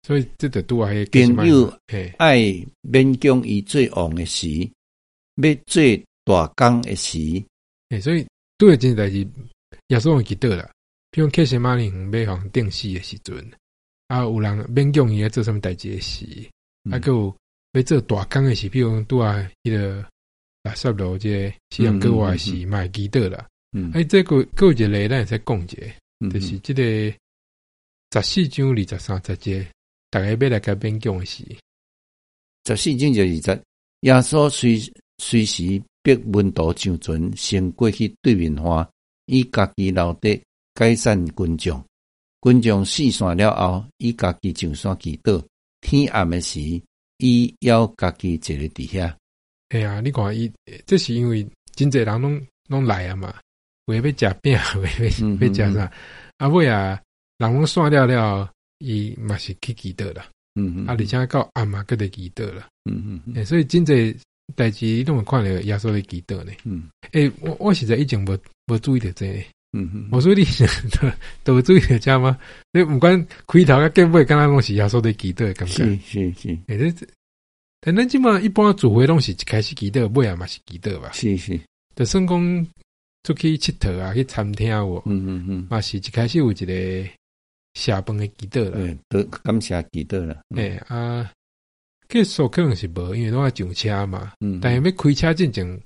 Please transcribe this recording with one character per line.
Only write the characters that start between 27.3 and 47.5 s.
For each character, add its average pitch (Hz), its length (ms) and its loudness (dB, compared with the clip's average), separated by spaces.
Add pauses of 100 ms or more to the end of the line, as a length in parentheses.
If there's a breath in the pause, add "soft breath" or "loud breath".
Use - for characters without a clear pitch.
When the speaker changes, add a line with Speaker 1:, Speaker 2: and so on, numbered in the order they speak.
Speaker 1:
十 104 160 0
四 175 200 0
章 135 220 0
二 123 60 2
十 95 220 -4
三 95 240 -8 (160)
节， 95 280 -6 (440)
大 107 100 -2
家 98 100 -2
要 117 180 0
来 110 120 2
甲 101 160 -2
勉 107 220 -4
强 101 200 -4
的 92 80 -8
时。 - 180 -16 (1200)
Speaker 2:
十 110 100 -2
四 143 200 -2
章 143 140 2
二 101 160 4
十 80 140 0
节， - 220 -2 (380)
耶 131 140 6
稣 147 340 4
随， 117 320 2 (380)
随 113 260 0
时 98 380 -4 (200)
逼 135 120 6 (100)
门 101 280 2
徒 82 240 0
上 87 240 -4
船， 82 360 -4
先 92 360 -2
过 113 180 0
去 104 320 -4
对 120 120 4
面 82 220 0
岸， 80 320 -2 (380)
伊 127 180 2
家 104 220 0 (100)
己 95 140 -2
留 87 240 -2
底 104 260 -2 (340)
解 117 220 4
散 101 300 0 (100)
群 82 220 -2
众。 76 260 -4 (580)
群 123 200 6
众 101 220 2
四 131 260 0
散 90 260 -2
了 104 200 2
后， 92 280 -2 (140)
伊 120 140 -2
家 90 280 -2
己 87 140 -4
上 80 200 -6
山 95 240 -4
祈 78 200 -8
祷。 95 260 0 (380)
天 143 280 2
暗 95 200 0
的 87 100 -2
时， - 200 -8 (580)
伊 120 420 2